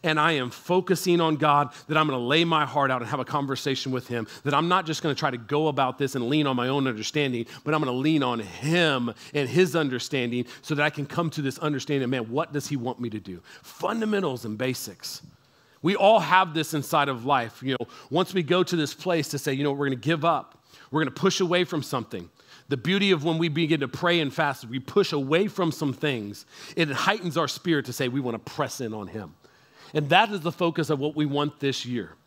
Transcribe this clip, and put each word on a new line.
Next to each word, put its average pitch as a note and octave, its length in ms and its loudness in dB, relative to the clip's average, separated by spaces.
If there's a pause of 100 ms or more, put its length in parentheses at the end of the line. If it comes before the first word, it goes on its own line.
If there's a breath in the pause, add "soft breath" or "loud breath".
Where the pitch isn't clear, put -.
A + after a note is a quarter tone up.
and D#3 160 0
I D#3 140 4
am C3 180 0
focusing F3 680 2
on D#3+ 160 4
God, C#3+ 380 2 (160 loud breath)
that D3+ 80 2
I'm D#3 100 4
gonna C3 160 -2
lay D#3 220 4
my D#3 200 2
heart C3+ 240 0
out B2+ 120 0
and A2 80 -8
have C#3+ 100 -2
a B2 60 -4
conversation C3+ 680 -2
with B2+ 160 -4
him, A#2 200 -4 (180 loud breath)
that C#3+ 80 0
I'm D#3+ 160 2
not F3+ 160 2
just D#3 180 -6
gonna D3+ 100 0
try C#3+ 160 -2
to B2 80 -6
go D3 300 0
about C3+ 300 0
this C#3 180 -2
and B2 140 -2
lean D3 180 2
on C3 80 2
my B2 140 0
own C#3 180 0
understanding, B2 580 -2 (200 loud breath)
but D3+ 80 0
I'm D3+ 80 2
gonna C3 100 -2
lean C#3 320 2
on B2 160 0
him B2 760 0 (200 loud breath)
and C#3+ 160 0
his D#3+ 260 4
understanding B2 680 0 (160 loud breath)
so - 120 -4
that C#3+ 100 2
I D#3 60 4
can C#3+ 160 -6
come E3+ 260 -2
to D#3 100 -6
this C3+ 160 -4
understanding C#3+ 480 -2
of, A#2+ 40 -2
man, A#2+ 220 -4
what D3 220 -2
does C#3+ 140 -4
he C#3+ 100 -4
want B2 240 -6
me A#2 80 -4
to G#2+ 100 -8
do?" F#2 220 -14 (200 loud breath)
Fundamentals G3 840 -2
and G#2+ 120 -6
basics. A#2+ 640 -6 (600 soft breath)
We F#3+ 160 2
all G3+ 240 8
have E3+ 320 4
this D#3+ 200 -2
inside C#3+ 360 2
of A#2+ 160 -4
life. B2 360 0
You C3 160 -2
know, A#2 100 -6 (220 loud breath)
once F3+ 240 0
we F#3+ 80 2
go F3+ 220 4
to F3 140 0
this D3 160 -2
place E3+ 340 -2
to D3 100 -6
say, C#3+ 140 -2
"You C3+ 140 -2
know, C#3+ 80 0
we're C#3+ 140 -2
gonna C3+ 100 -2
give D3+ 260 -2
up. D#3+ 400 -2 (280 loud breath)
We're D3+ 100 2
gonna C#3+ 100 0
push - 300 0
away F3+ 240 2
from D#3+ 180 -4
something." G#2 460 -6 (400 loud breath)
The C#3 80 0
beauty G3 320 2
of D#3+ 140 2
when D#3+ 160 0
we E3+ 100 2
begin D#3 300 0
to C#3 80 -2
pray F3 320 2
and C#3+ 120 0
fast, D3 320 -2
we B2 140 -8
push F#3+ 340 2
away D#3 360 2
from F3 240 0
some C#3+ 200 -2
things. A#2 540 -4 (300 loud breath)
It D#3+ 160 0
heightens F3+ 440 0
our D#3 120 2
spirit D#3 380 0
to B2 80 -8
say C3 160 -2
we C3 100 -2
wanna A#2+ 180 -4
press - 420 -6
in A2+ 140 -6
on G#2 140 -8
him. G2 260 -12 (600 loud breath)
And D3+ 140 0
that G3+ 200 6
is G3+ 120 -4
the E3 100 -2
focus E3+ 400 0
of C#3+ 80 0
what D3 160 -2
we D3+ 100 2
want C#3+ 340 0
this C3+ 240 -2
year A#2 300 -6 (140)